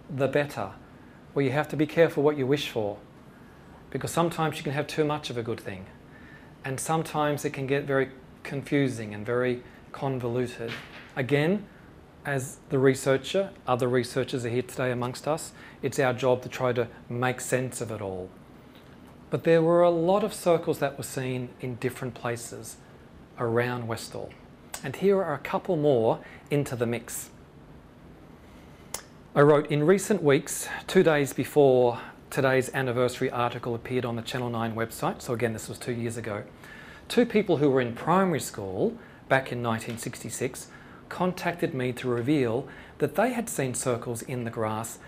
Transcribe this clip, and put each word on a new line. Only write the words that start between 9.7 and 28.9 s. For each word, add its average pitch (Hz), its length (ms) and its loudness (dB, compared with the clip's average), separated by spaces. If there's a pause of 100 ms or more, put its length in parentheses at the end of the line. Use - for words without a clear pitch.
convoluted. 120 800 -4 (440)
Again, 147 500 2 (580)
as 135 340 -4 (120)
the 139 80 2
researcher, 135 720 4 (160)
other 127 220 2
researchers 123 580 0
are - 20 -2
here 120 140 0
today 127 280 -4
amongst 123 380 -4
us, 160 240 -4 (300)
it's 139 160 -2
our 127 160 4
job 123 280 2
to - 60 -12
try 127 240 0
to 117 160 0 (220)
make 123 300 -2
sense 127 420 -2
of 107 80 -6
it 104 100 -8
all. 95 300 -8 (960)
But - 160 -4
there 165 160 6
were 170 220 6
a 175 80 8
lot 175 340 2
of 202 80 -4
circles 165 460 2
that 139 180 -2
were 123 80 -8
seen 127 460 -6 (100)
in 127 160 -6
different 123 380 -4
places 117 600 -8 (600)
around 120 480 0
Westall, 107 440 -8 (520)
and 135 140 -8
here 190 260 4
are 160 120 -2
a 139 40 -4
couple 185 380 -2
more 143 440 4 (300)
into 143 260 0
the 120 100 0
mix. - 440 -6 (2000)